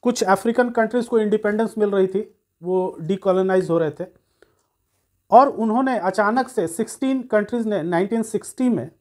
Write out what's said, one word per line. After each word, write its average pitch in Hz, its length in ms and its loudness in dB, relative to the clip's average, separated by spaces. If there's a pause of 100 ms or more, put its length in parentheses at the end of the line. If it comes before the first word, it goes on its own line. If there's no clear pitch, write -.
कुछ 240 220 0
अफ्रीकन 233 460 2
कंट्रीज 233 360 -2
को 240 120 0
इंडिपेंडेंस 214 600 0
मिल 208 120 0
रही 190 160 2
थी, 196 320 -6 (240)
वो 185 380 -2
डीकोलोनाइज 185 720 0
हो 165 80 2
रहे 160 120 0
थे, 170 160 -10 (1200)
और 269 180 8
उन्होंने 226 500 -2
अचानक 208 500 0
से 175 200 -2
सिक्सटीन 262 540 -4
कंट्रीज 220 440 -2
ने 202 160 -2
नाइनटीन 185 400 -2
सिक्सटी 220 460 -4
में 165 220 -2 (100)